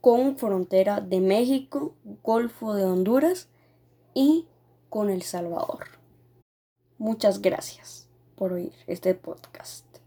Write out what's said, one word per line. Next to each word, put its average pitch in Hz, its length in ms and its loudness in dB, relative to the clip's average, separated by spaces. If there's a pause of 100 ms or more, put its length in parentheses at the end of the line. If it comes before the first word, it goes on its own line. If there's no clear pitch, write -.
con 254 360 4
frontera 196 640 0
de 185 180 -2
México, 254 760 0 (280)
Golfo 226 500 -2
de 196 120 0
Honduras 233 640 2 (640)
y 302 320 4 (440)
con 208 200 -2
El 185 140 -2
Salvador. - 640 -8 (1120)
Muchas 214 420 0
gracias - 680 -6 (280)
por 185 180 -4
oír 175 180 -8 (160)
este 185 260 -2
podcast. - 720 -14 (220)